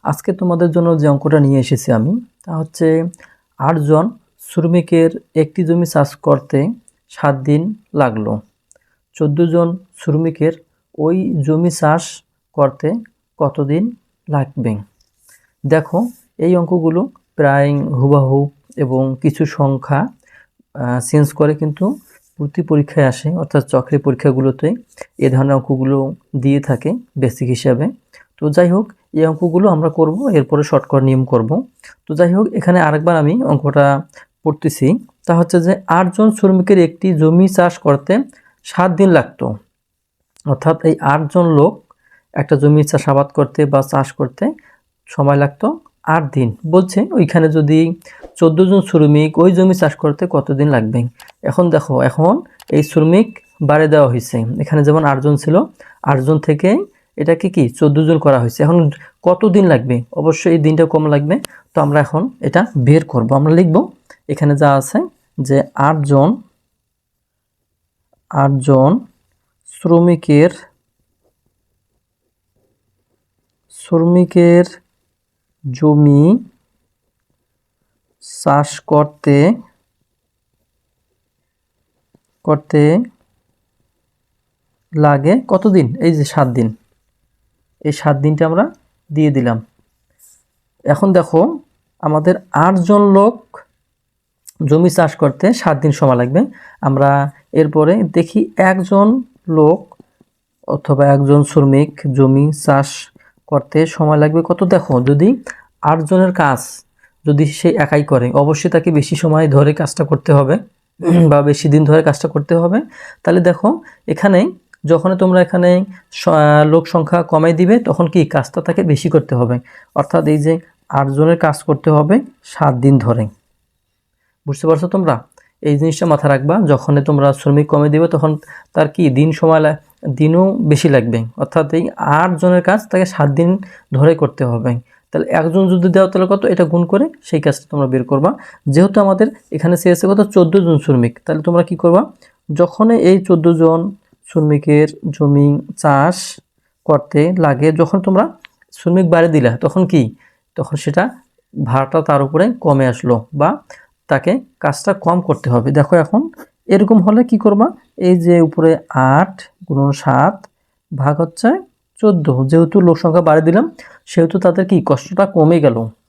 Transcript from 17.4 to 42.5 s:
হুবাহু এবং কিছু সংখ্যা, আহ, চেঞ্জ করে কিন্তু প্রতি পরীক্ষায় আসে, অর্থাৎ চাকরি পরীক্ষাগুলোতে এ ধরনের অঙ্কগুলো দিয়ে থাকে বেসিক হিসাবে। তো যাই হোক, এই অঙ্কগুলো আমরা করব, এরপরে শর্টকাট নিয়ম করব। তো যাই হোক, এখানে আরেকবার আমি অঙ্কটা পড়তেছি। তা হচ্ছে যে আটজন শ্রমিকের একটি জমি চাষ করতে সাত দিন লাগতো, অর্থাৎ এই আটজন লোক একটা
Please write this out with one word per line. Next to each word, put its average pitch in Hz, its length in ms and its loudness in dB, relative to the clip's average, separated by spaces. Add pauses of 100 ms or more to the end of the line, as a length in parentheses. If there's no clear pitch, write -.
হুবাহু 139 500 0 (260)
এবং 131 460 -4
কিছু 151 240 -2
সংখ্যা, 139 640 -4 (680)
আহ, 123 240 -6
চেঞ্জ 147 340 0
করে 151 220 0
কিন্তু 151 300 -6 (520)
প্রতি 147 240 -8
পরীক্ষায় 147 460 0
আসে, 127 280 -4
অর্থাৎ 147 360 -4
চাকরি 135 260 -2
পরীক্ষাগুলোতে 135 680 -2 (500)
এ 135 120 0
ধরনের 135 240 0
অঙ্কগুলো 135 640 -4 (200)
দিয়ে 139 240 0
থাকে 135 300 -4 (280)
বেসিক 127 320 -4
হিসাবে। 127 360 -2 (520)
তো 151 120 -4
যাই 175 200 2
হোক, 208 240 -2 (200)
এই 156 120 0
অঙ্কগুলো 175 440 0
আমরা 160 200 0
করব, 165 400 -2
এরপরে 147 340 0
শর্টকাট 135 400 0
নিয়ম 131 220 0
করব। 127 380 -2 (420)
তো 156 100 -8
যাই 175 180 2
হোক, 208 200 2
এখানে 180 280 0
আরেকবার 156 340 0
আমি 156 280 0
অঙ্কটা 143 600 0 (400)
পড়তেছি। 147 440 -2 (380)
তা 170 100 -2
হচ্ছে 170 260 2
যে 175 120 0 (140)
আটজন 185 440 2
শ্রমিকের 190 460 2
একটি 175 360 0
জমি 160 340 4
চাষ 175 300 0
করতে 143 360 -2 (500)
সাত 180 280 -2
দিন 190 180 2
লাগতো, 131 460 -2 (880)
অর্থাৎ 160 400 -2
এই 160 160 2
আটজন 151 440 0
লোক 143 280 2 (600)
একটা 147 220 -2